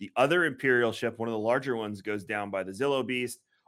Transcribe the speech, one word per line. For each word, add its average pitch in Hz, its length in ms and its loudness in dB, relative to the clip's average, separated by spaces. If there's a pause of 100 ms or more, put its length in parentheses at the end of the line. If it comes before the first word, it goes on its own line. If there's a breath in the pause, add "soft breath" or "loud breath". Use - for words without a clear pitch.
the 104 160 -12
other 156 280 4
Imperial 127 460 4
ship, 113 280 -4
one 113 100 -2
of 113 40 -4
the 110 60 -2
larger 123 380 0
ones, 104 260 -6
goes 104 220 -4
down 104 260 -4
by 95 140 -2
the 92 80 -8
Zillo 131 340 0
Beast. 123 320 -4 (300)